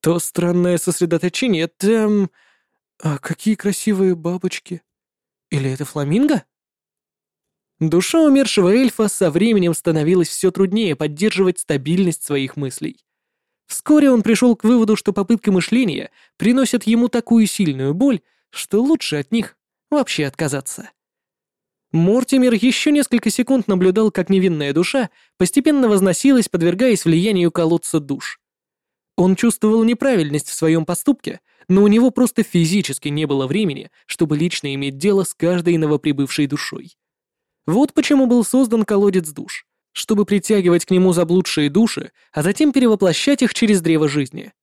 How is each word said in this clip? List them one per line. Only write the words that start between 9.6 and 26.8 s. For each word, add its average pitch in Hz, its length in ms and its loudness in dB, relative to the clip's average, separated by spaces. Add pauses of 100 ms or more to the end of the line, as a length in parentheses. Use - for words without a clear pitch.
становилось 160 540 0
все - 220 -2
труднее 190 440 -2
поддерживать 180 640 -2
стабильность 160 640 -2
своих 139 340 -6
мыслей. 147 480 -10 (600)
Вскоре 294 440 2
он 233 120 2
пришел 233 320 2
к - 100 -8
выводу, 220 320 4
что - 160 -4
попытки 202 380 -2
мышления 196 600 -2 (260)
приносят 247 480 0
ему 233 240 2
такую 226 380 2
сильную 139 480 -2
боль, 233 260 0 (300)
что - 320 -4
лучше 277 340 -2
от 143 160 -6
них 226 240 -4 (340)
вообще 254 360 -2
отказаться. 139 640 -8 (1000)
Мортимер 247 600 2
еще 240 380 0
несколько 247 400 0
секунд 254 360 0
наблюдал, 190 440 2
как 185 200 -4
невинная 170 420 0
душа 180 380 0 (260)
постепенно 262 520 2
возносилась, 208 600 2
подвергаясь 185 560 0